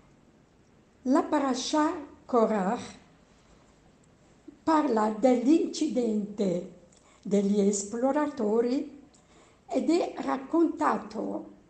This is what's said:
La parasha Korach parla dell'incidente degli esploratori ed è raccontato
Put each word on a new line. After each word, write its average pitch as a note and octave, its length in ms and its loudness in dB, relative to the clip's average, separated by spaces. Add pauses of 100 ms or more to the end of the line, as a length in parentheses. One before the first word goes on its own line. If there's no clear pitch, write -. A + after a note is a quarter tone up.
(1040)
La C#4 200 2
parasha D4+ 720 0 (320)
Korach G#3+ 560 0 (1800)
parla A#3+ 480 2
dell'incidente A3 1600 0 (500)
degli G3+ 380 2
esploratori A#3+ 1400 0 (640)
ed B3+ 240 -2
è - 260 0
raccontato C4 1300 -2 (200)